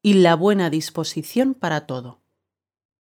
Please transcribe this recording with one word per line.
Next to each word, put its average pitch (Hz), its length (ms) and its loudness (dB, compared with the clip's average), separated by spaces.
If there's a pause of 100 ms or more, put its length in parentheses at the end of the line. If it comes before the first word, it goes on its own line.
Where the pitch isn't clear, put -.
y 208 120 4
la 175 200 6
buena 185 360 0
disposición 165 840 -4
para 156 320 -6
todo. 123 340 -12 (960)